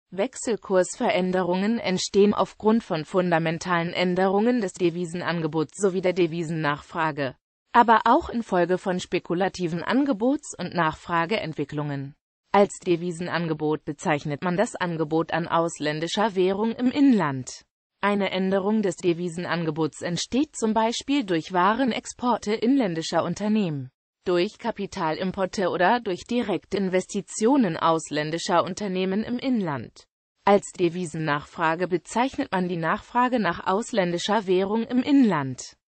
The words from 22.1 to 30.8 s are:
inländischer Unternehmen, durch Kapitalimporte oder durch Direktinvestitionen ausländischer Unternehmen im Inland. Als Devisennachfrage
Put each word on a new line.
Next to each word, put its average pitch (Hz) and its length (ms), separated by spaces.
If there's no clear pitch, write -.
inländischer 196 720
Unternehmen, 175 640
durch 180 320
Kapitalimporte 185 1120
oder 180 300
durch 185 240
Direktinvestitionen 196 1500
ausländischer 160 840
Unternehmen 190 600
im 247 140
Inland. 180 680
Als 202 340
Devisennachfrage 165 1080